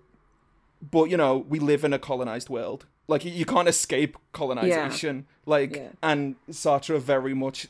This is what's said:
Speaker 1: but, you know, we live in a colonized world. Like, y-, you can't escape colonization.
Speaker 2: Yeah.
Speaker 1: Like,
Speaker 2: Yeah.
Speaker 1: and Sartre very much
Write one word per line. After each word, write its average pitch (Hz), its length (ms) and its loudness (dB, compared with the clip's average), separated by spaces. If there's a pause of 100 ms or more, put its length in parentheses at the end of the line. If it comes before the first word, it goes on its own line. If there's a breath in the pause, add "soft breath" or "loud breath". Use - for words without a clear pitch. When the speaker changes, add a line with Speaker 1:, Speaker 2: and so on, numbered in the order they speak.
(920)
Speaker 1:
but, 160 200 6
you 180 80 2
know, 135 200 4
we 143 200 -4
live 147 260 4
in 147 80 4
a 139 60 0
colonized 123 500 -6
world. 120 380 -6 (200)
Like, 151 180 0
y-, 175 60 -6
you 170 140 -2
can't 175 240 2
escape 147 480 0 (160)
colonization. 147 840 -2
Speaker 2:
Yeah. - 180 -14 (120)
Speaker 1:
Like, 151 300 0
Speaker 2:
Yeah. 135 120 -12 (140)
Speaker 1:
and 143 340 0 (140)
Sartre 147 500 0
very 135 340 0
much 135 360 -6